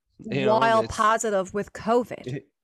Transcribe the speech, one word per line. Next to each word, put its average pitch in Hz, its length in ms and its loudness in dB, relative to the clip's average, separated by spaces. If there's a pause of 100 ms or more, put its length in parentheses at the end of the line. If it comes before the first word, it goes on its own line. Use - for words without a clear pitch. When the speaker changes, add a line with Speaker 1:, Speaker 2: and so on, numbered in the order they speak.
(200)
Speaker 1:
You 143 260 -2
know, 214 120 4
Speaker 2:
While 226 260 4
Speaker 1:
it's 226 120 -8
Speaker 2:
positive 214 580 0
with 202 180 -6
covid. - 540 -2
Speaker 1:
It, 131 200 -8 (180)